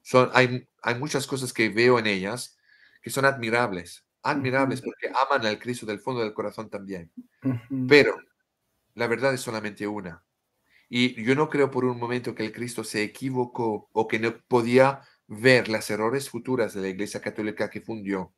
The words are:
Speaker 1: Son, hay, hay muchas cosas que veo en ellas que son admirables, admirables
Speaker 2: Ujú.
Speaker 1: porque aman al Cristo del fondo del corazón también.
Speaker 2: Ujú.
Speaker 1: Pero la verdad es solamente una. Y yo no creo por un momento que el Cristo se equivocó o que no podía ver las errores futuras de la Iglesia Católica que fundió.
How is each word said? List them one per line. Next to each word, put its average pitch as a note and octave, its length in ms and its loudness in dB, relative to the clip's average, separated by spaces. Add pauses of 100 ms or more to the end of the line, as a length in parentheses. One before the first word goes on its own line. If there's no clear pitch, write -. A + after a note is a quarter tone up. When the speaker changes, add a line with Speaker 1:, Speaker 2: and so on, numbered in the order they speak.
Speaker 1:
Son, B2+ 320 4
hay, B2 340 2 (140)
hay A#2 140 0
muchas C3+ 320 -4
cosas B2+ 260 -6
que A2 160 2
veo A#2 300 6
en A2 80 -2
ellas G2+ 500 -4 (440)
que A#2 80 -12
son C3+ 160 0
admirables, A#2 800 0 (180)
admirables C3 560 0
Speaker 2:
Ujú. - 100 -8
Speaker 1:
porque - 220 -8 (180)
aman B2+ 160 0
al G#2+ 140 0
Cristo A#2+ 260 -8
del G#2 140 -6
fondo B2+ 220 -4
del G#2+ 120 -2
corazón G#2 360 -8
también. F#2+ 420 -12 (320)
Speaker 2:
Ujú. C3 440 -4
Speaker 1:
Pero B2+ 300 8 (800)
la A#2 120 -2
verdad A#2+ 260 0
es B2+ 80 -6
solamente G#2+ 440 -6
una. G2 380 -8 (680)
Y B2 340 0
yo B2+ 120 4
no D#3 140 2
creo C#3 200 2
por B2+ 160 0
un A#2+ 140 -2
momento A#2+ 340 -4
que A2+ 120 -4
el G#2+ 60 -6
Cristo A#2 320 -8
se G#2+ 200 -2
equivocó B2 880 -4
o A2+ 160 0
que A2+ 120 -2
no A2+ 180 -2 (100)
podía B2+ 540 4 (260)
ver A2 400 4
las A2 220 -2
errores A2+ 400 -2
futuras A#2+ 440 -2
de G2 80 -6
la F#2+ 80 -4
Iglesia G2+ 320 -6
Católica G#2 480 -6
que G#2 120 -14
fundió. G2 560 -6